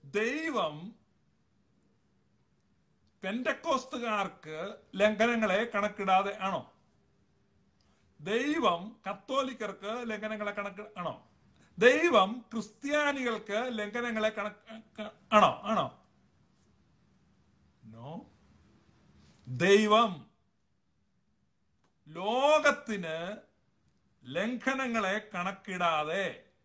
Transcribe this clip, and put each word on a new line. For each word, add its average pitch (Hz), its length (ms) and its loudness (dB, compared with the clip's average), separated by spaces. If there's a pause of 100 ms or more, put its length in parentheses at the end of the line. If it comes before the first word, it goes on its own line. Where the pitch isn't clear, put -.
ദൈവം 214 880 -4 (2250)
പെന്തക്കോസ്തുകാർക്ക് 220 1500 -4 (200)
ലംഘനങ്ങളെ 214 800 2
കണക്കിടാതെ 202 640 2
ആണോ? 185 320 -4 (1500)
ദൈവം 220 760 0 (140)
കത്തോലിക്കർക്ക് 226 1000 -6
ലംഘനങ്ങളെ 208 420 -6
കണക്ക് 202 340 -8 (120)
ആണോ? 165 280 -10 (520)
ദൈവം 247 760 6
ക്രിസ്ത്യാനികൾക്ക് 247 1160 -2
ലംഘനങ്ങളെ 220 600 -2
കണക്ക് 214 840 -10 (220)
ആണോ? 190 320 6
ആണോ? 196 400 -2 (1900)
No. 139 280 -14 (1300)
ദൈവം 202 840 4 (1800)
ലോകത്തിന് 208 1300 0 (880)
ലംഘനങ്ങളെ 220 1120 -2
കണക്കിടാതെ 175 1120 -2 (200)